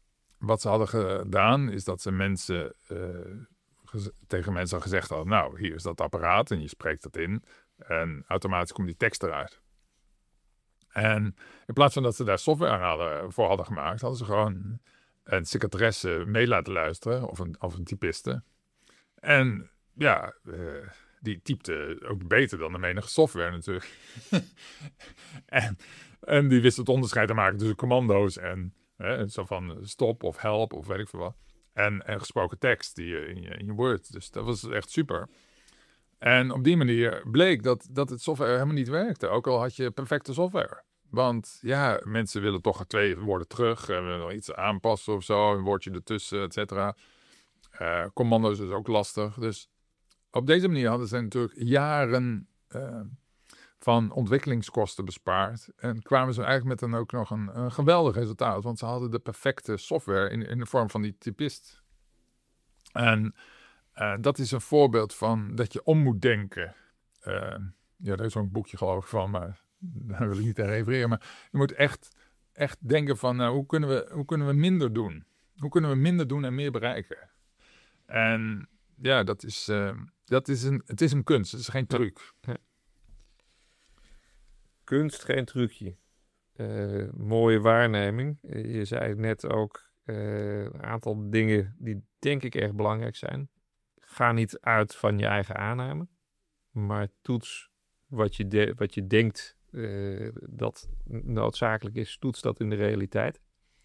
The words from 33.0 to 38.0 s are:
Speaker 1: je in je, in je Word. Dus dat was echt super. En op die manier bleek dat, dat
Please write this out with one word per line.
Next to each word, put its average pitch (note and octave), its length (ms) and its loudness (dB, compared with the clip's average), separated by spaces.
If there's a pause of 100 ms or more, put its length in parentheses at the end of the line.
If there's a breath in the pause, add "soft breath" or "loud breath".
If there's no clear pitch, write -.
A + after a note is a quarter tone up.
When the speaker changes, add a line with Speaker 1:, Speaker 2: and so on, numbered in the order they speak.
Speaker 1:
je D#2+ 200 -6
in F2+ 140 -12
je, F2 80 -12
in E2+ 160 -10
je G#2 60 -6
Word. A2 400 0
Dus F#2 200 -16
dat G#2 140 -6
was A2+ 240 -4
echt G#2+ 200 -4
super. A2 400 -2 (880 soft breath)
En B2+ 340 4
op B2+ 120 -2
die E3+ 140 8
manier A#2 540 4
bleek D3+ 320 6
dat, B2 280 0
dat C3+ 180 -2